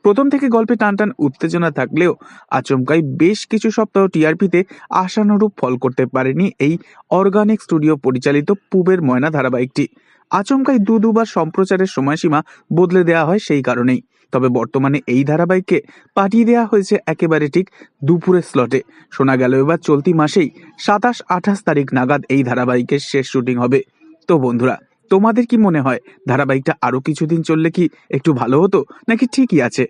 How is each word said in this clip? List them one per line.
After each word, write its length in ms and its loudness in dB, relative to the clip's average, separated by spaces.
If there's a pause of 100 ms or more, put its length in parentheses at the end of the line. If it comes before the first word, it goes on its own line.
প্রথম 280 2
থেকে 180 -2
গল্পে 280 0
টানটান 440 -2
উত্তেজনা 520 -2
থাকলেও 400 0 (400)
আচমকাই 500 0 (200)
বেশ 180 2 (120)
কিছু 200 -2
সপ্তাহ 360 0
টিআরপিতে 520 0 (300)
আশানুরূপ 680 0
ফল 200 -2
করতে 280 -2
পারেনি 400 -2 (140)
এই 140 0 (360)
অর্গানিক 520 2
স্টুডিও 360 0
পরিচালিত 520 0 (220)
পুবের 300 2
ময়না 280 0
ধারাবাহিকটি। 560 -2 (460)
আচমকাই 480 0
দু 200 2
দুবার 360 2
সম্প্রচারের 600 -2
সময়সীমা 440 0 (340)
বদলে 300 2
দেওয়া 240 2
হয় 200 0
সেই 160 0
কারণেই। 380 0 (320)
তবে 160 2
বর্তমানে 480 -2 (100)
এই 160 2
ধারাবাহিককে 540 0 (380)
পাঠিয়ে 340 2
দেওয়া 220 2
হয়েছে 240 0 (120)
একেবারে 420 0
ঠিক 160 0 (380)
দুপুরের 460 2
স্লটে। 300 -2 (360)
শোনা 260 0
গেল 100 2 (120)
এবার 240 0
চলতি 260 2
মাসেই 360 0 (300)
সাতাশ 380 0 (120)
আঠাশ 380 -2
তারিখ 260 0
নাগাদ 360 0
এই 140 2
ধারাবাহিকের 680 -2
শেষ 240 -2
শুটিং 240 -2
হবে। 220 0 (500)
তো 100 4
বন্ধুরা, 360 0 (360)
তোমাদের 340 2
কি 120 0
মনে 280 2
হয় 140 -2 (280)
ধারাবাহিকটা 540 0
আরও 180 -2
কিছুদিন 420 -2
চললে 300 0
কি 140 0 (240)
একটু 240 -2
ভালো 280 0
হতো 180 2 (280)
নাকি 260 0
ঠিকই 280 2
আছে? 280 -2